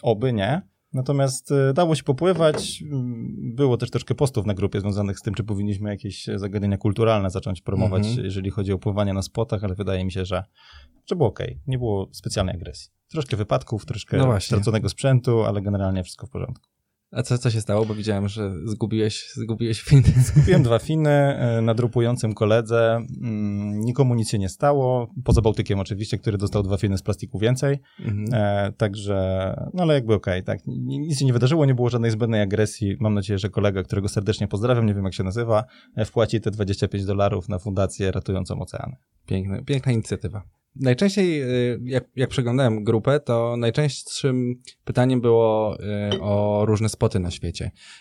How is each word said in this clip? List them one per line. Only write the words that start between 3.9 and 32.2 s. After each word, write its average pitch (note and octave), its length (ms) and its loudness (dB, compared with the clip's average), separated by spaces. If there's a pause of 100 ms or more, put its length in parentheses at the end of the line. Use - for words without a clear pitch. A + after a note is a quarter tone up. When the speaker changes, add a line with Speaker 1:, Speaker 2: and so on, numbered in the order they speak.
Speaker 1:
troszkę - 240 -2
postów A2+ 320 0
na G2+ 80 0
grupie G2 260 -2
związanych G2+ 380 -2
z - 40 -20
tym, G#2+ 120 -4
czy G2 100 -4
powinniśmy G#2 460 -4
jakieś G2 360 -10 (100)
zagadnienia G2 420 -2
kulturalne G#2+ 520 2
zacząć F#2+ 320 -6
promować, G2+ 440 0
Speaker 2:
Mhm. A#2 180 -2
Speaker 1:
jeżeli F#2+ 260 -4
chodzi G2 220 -2
o F#2 60 -2
pływanie G2+ 340 -2
na F#2+ 100 -2
spotach, A2+ 420 -4
ale F#2+ 100 -2
wydaje F#2+ 300 -2
mi F#2 80 -4
się, F#2+ 120 -4
że, F#2 200 -4 (600)
że F#3+ 100 -4
było C#3 120 2
okej. - 380 -8
Nie B2+ 120 -2
było G#2 340 -2
specjalnej F#2+ 420 -4
agresji. - 360 -12 (180)
Troszkę D3+ 280 -4
wypadków, G#2+ 500 -4
troszkę - 300 -6
Speaker 2:
No C3 100 4
właśnie. A2 200 2
Speaker 1:
straconego G2+ 420 0
sprzętu, B2 540 2
ale G#2 200 0
generalnie G2 420 -2
wszystko - 220 -16
w - 40 -16
porządku. - 360 -10 (480)
Speaker 2:
A B2 80 -4
co, B2 160 0
co B2 120 0
się A2 100 0
stało? G#2+ 260 0
Bo G#2+ 80 -4
widziałem, G2+ 340 -2
że G2+ 240 -6 (120)
zgubiłeś, G#2+ 720 -4
zgubiłeś A2+ 480 -4
finy. C3+ 200 8 (180)
<laughs> B2+ 140 4
Speaker 1:
Zgubiłem D3 280 8
dwa A#2 160 4
finy, D#3 320 2
e, C#3 520 2
na A2+ 120 4
drupującym A#2 600 0
koledze. A2+ 640 2 (220)
Mm, G#2 580 -2
nikomu B2 340 2
nic A2+ 160 0
się A2 80 0
nie G2 100 0
stało, B2+ 640 0 (140)
poza - 180 6
Bałtykiem G#2 380 0
oczywiście, G2+ 380 -6
który G2+ 200 -2
dostał G2+ 240 0
dwa G2 140 0
finy G2 220 0
z - 40 -8
plastiku G2 360 -6
więcej. C3 400 0 (220)
Speaker 2:
Mhm. G#2 320 -4
Speaker 1:
E, G2+ 400 0
także, G2 840 -2 (200)
no F3+ 80 -2
ale D#3 120 4
jakby A2+ 200 2
okej, F#2+ 300 0
tak. G#2 220 -6
Ni-, B2+ 320 -6
nic D3 200 -2
się C#3 60 0
nie C3 80 6
wydarzyło, B2+ 320 4
nie C3+ 100 4
było A#2+ 160 2
żadnej A#2 200 0
zbędnej A2 320 0